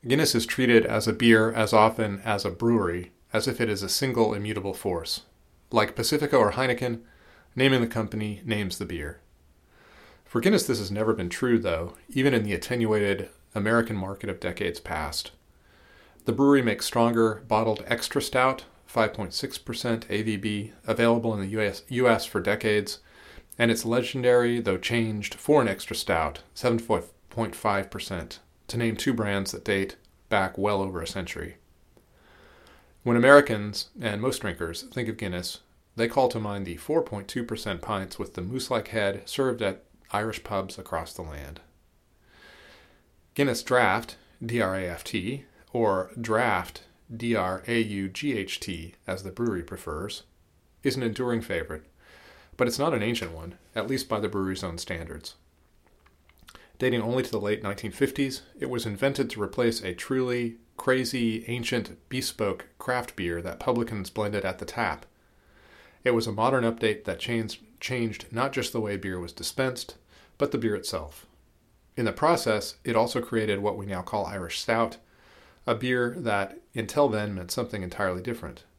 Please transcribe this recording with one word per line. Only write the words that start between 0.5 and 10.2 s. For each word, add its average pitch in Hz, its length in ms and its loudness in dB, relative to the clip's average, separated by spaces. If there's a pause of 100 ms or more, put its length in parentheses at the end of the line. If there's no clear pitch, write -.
as 107 200 0
a 113 60 2
beer 110 400 6
as 113 220 2
often 107 500 6
as 107 220 0
a 95 40 0
brewery, 92 640 2 (220)
as 110 120 2
if 123 140 -2
it 117 80 2
is 98 140 -2
a 95 80 -6
single 120 420 2
immutable 101 400 -4
force. 87 520 -4 (460)
Like 107 260 2
Pacifico 143 420 2
or 104 140 6
Heineken, 123 480 0 (560)
naming 131 240 6
the 117 80 2
company 107 560 -4
names 104 340 -2
the 98 60 -6
beer. 76 360 -8 (1040)